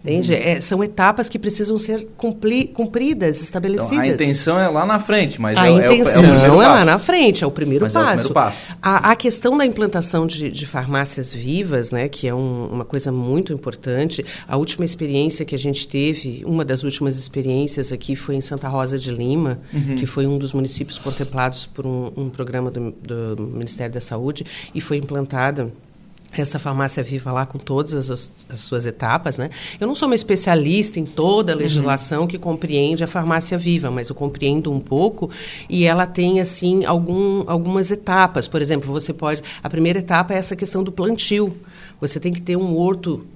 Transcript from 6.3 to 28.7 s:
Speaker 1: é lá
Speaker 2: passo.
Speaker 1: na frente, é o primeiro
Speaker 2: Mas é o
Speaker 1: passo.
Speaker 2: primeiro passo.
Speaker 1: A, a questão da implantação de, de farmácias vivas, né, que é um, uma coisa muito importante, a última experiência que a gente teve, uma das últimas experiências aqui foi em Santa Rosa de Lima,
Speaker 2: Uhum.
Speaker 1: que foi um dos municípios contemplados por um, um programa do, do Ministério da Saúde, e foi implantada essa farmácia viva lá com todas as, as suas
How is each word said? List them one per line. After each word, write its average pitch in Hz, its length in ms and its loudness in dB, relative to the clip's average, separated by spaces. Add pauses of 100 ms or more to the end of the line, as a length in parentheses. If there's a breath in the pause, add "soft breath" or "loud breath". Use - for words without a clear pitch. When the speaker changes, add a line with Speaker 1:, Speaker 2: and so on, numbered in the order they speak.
Speaker 1:
é - 20 12
lá 226 180 10
Speaker 2:
passo. 196 120 8
Speaker 1:
na 165 140 6
frente, 302 440 4
é - 20 0
o 139 40 0
primeiro 147 340 0
Speaker 2:
Mas 214 120 -2
é - 20 4
o 330 40 4
Speaker 1:
passo. 254 120 4
Speaker 2:
primeiro 135 200 0
passo. 120 220 2 (240 loud breath)
Speaker 1:
A, 190 300 4
a 233 60 6
questão 247 420 2
da 285 80 4
implantação 202 580 0
de, 156 280 -4
de 143 140 -8
farmácias 139 680 -4
vivas, 131 560 -2
né, 127 180 -2
que 135 200 -6
é 120 60 -2
um, 123 380 -4
uma 120 120 -6
coisa 139 260 -4
muito 131 420 -2
importante, 135 720 -4 (220 loud breath)
a 131 100 -4
última 156 280 -2
experiência 156 600 -2
que 147 120 -6
a - 20 -4
gente 139 300 -4
teve, 139 580 -4
uma 160 180 0
das 131 200 -2
últimas 139 340 -2
experiências 135 720 -2
aqui 135 220 -6
foi 139 220 -6
em 135 40 -2
Santa 135 280 -6
Rosa 131 320 -2
de 127 100 -8
Lima, 123 480 -2 (160)
Speaker 2:
Uhum. 139 220 -2
Speaker 1:
que 127 100 -2
foi 135 220 -2
um 139 100 0
dos 135 140 -6
municípios 135 440 -4
contemplados 127 680 -4
por - 180 -12
um, 127 320 -4
um 135 140 -6
programa 127 400 -6
do, 120 220 -6
do 113 500 -8 (100)
Ministério 117 400 -8
da 120 80 -8
Saúde, 123 460 -6 (260 loud breath)
e 151 80 -6
foi 147 160 -4
implantada 139 720 -2 (680)
essa 147 220 -4
farmácia 135 440 -2
viva 127 300 -6
lá 131 140 -2
com 139 120 -12
todas 147 360 -4 (160)
as, - 200 -10 (200)
as 117 100 -12
suas 120 240 -6